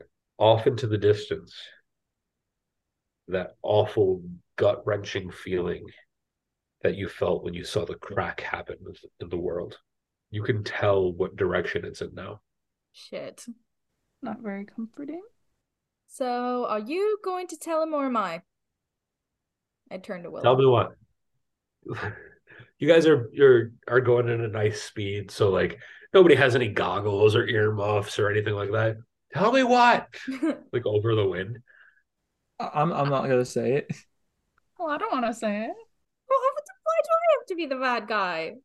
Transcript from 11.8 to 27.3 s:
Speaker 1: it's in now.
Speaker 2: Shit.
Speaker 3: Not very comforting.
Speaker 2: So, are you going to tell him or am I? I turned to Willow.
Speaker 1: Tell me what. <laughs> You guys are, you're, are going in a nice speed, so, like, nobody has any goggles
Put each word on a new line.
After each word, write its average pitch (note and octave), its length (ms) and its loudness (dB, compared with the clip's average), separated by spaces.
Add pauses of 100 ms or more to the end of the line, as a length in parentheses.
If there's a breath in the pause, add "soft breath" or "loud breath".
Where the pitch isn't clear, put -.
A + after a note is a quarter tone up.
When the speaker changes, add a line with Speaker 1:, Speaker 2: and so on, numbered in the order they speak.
Speaker 1:
it's - 180 -14
in - 120 -10
now. G2 260 -14 (520)
Speaker 2:
Shit. - 520 -16 (800)
Speaker 3:
Not A3 180 -10
very G3+ 240 -10
comforting. C#4+ 580 -14 (840)
Speaker 2:
So, B3 600 -4
are G#3+ 120 -4
you F#4+ 440 -2
going F#4 240 -6
to E4+ 80 -14
tell D#4+ 260 -4
him D#4+ 120 -2
or C#4+ 100 -2
am B3+ 120 -2
I? F3+ 260 -4 (1500)
I F#3+ 80 -12
turned F3+ 260 -14
to D#3+ 60 -14
Willow. - 120 -10
Speaker 1:
Tell B2+ 140 6
me C3+ 100 6
what. A#2+ 260 4 (920)
<laughs> - 280 -8 (640 loud breath)
You C#3+ 80 2
guys D#3+ 180 6
are, C#3 260 4
you're, B2 380 8 (160)
are B2 140 2
going A#2+ 280 2
in A#2 120 -2
a A2+ 80 -4
nice G#2+ 340 -2
speed, G2+ 480 -8
so, G#2 200 2
like, F2+ 280 0 (340 loud breath)
nobody F3+ 220 10
has B2+ 220 6
any B2 120 0
goggles G2+ 680 2